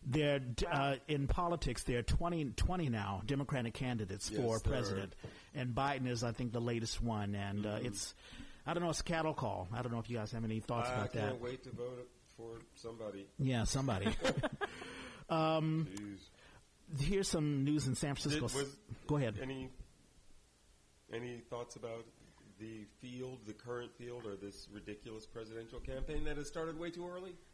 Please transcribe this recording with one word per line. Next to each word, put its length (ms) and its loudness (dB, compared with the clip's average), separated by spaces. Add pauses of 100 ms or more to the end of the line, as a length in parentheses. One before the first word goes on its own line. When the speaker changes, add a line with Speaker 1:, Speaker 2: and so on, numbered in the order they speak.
Speaker 1:
they're 340 4
d-, 260 0
Speaker 2:
Wow. 260 4
Speaker 1:
uh, 40 4 (120)
in 200 2
politics, 560 2
there 160 2
are 40 0
twenty, 400 4 (140)
twenty 320 4
now 360 2
Democratic 480 2
candidates 560 0
Speaker 3:
Yes, 120 0
Speaker 1:
for 60 4
Speaker 3:
there 100 4
are. 20 4
Speaker 1:
president, 560 2 (400)
and 180 0
Biden 340 2
is, 180 0
I 80 2
think, 180 -2
the 80 0
latest 420 0
one. 340 2
And, 300 0
uh, 120 2
Speaker 3:
Mm-hmm. 80 -2
Speaker 1:
it's, 280 -4 (520)
I 80 0
don't 100 2
know, 60 4
it's 100 0
a 40 -2
cattle 300 2
call. 400 0
I 80 0
don't 120 0
know 60 0
if 100 -6
you 80 0
guys 160 -2
have 100 -2
any 160 2
thoughts 300 0
Speaker 3:
I 40 0
Speaker 1:
about 200 0
Speaker 3:
can't 160 0
Speaker 1:
that. 120 -4
Speaker 3:
wait 220 -6
to 80 -12
vote 380 -6 (260)
for 240 -10 (160)
somebody. 520 -8 (120)
Speaker 1:
Yeah, 240 4
somebody. 480 2
Speaker 3:
<laughs> 1160 -2
Speaker 1:
Um, 680 4
Speaker 3:
Jeez. 1080 -10
Speaker 1:
here's 240 4
some 340 4
news 240 4
in 80 4
San 200 0
Francisco. 320 2
Speaker 3:
Did, 80 0
was 200 0 (320)
Speaker 1:
Go 100 4
ahead. 240 2
Speaker 3:
Any, 280 -4 (1400)
any 260 -6 (120)
thoughts 260 -8
about 300 -8 (540)
the 260 -10 (160)
field, 440 -10
the 80 -10
current 440 -8
field, 280 -8
or 100 -4
this 360 -10
ridiculous 540 -10
presidential 540 -10
campaign 460 0
that 120 2
has 100 -4
started 320 -4
way 120 -4
too 160 -8
early? 260 -8 (200)